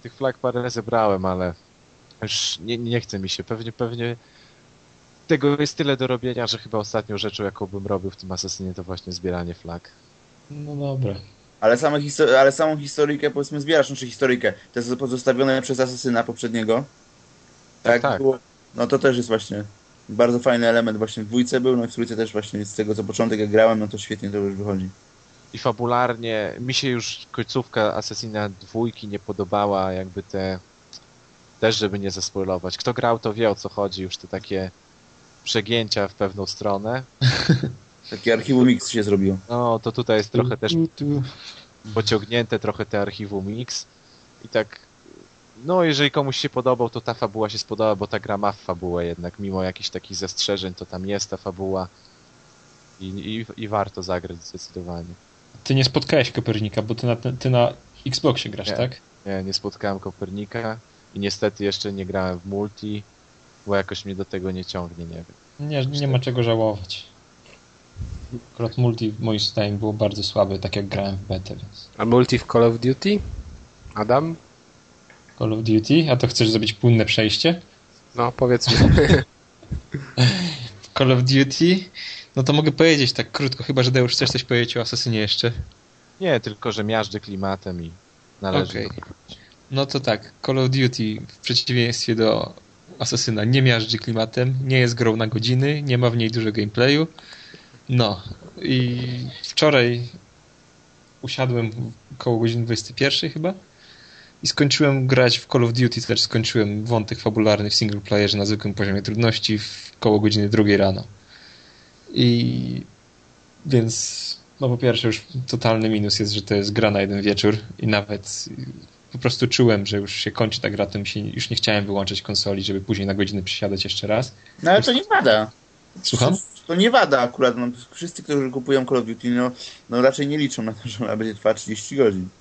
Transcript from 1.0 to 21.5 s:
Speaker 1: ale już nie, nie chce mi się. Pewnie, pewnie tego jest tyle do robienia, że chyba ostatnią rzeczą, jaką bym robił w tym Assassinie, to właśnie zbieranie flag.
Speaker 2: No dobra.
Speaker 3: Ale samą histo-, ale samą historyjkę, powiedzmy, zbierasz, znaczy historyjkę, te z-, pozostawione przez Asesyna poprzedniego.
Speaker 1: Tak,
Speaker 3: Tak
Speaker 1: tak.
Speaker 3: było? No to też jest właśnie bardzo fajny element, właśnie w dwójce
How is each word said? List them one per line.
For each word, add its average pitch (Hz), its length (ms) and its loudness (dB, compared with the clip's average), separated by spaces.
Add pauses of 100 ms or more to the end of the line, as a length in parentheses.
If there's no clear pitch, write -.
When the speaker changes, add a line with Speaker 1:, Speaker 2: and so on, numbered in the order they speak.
Speaker 1:
ale 90 280 -2 (680)
już - 380 -4
nie, 113 180 -6
nie 117 240 -2
chce 104 180 -8
mi 95 100 -6
się. - 140 -6
Pewnie, 113 280 -8
pewnie 117 440 -6 (1120)
tego 143 340 4
jest 147 160 -2
tyle 143 200 0
do 131 100 -2
robienia, 123 400 -2
że 113 100 -4
chyba 113 200 -6
ostatnią 104 400 -4
rzeczą, 104 260 -6
jaką 98 240 -6
bym 98 200 -10
robił 95 220 -2
w - 60 -14
tym 92 160 -12
Assassinie, 92 420 -8
to 92 100 -10
właśnie 90 300 -10
zbieranie 87 400 -6
flag. 85 360 -14 (600)
Speaker 2:
No 147 240 -12
dobra. 131 400 -4 (460)
Speaker 3:
Ale 117 160 6
samą 147 220 0
histo-, 143 400 4
ale 135 120 8
samą 156 260 0
historyjkę, 147 540 -2
powiedzmy, 143 300 -4
zbierasz, 147 260 4
znaczy 131 200 -8
historyjkę, 123 460 0 (200)
te 123 80 -2
z-, 123 180 -4
pozostawione 131 600 2
przez 127 180 -4
Asesyna 123 440 0
poprzedniego. 117 600 -2 (1000)
Speaker 1:
Tak, 117 100 4
Speaker 3:
Tak 120 80 4
Speaker 1:
tak. 131 200 0
Speaker 3:
było? 131 180 2 (360)
No 120 120 -2
to 131 120 2
też 131 180 4
jest 120 100 -2
właśnie 110 360 -2 (460)
bardzo 120 300 2
fajny 120 280 2
element, 117 300 2
właśnie 110 260 -4
w 104 40 -10
dwójce 123 340 0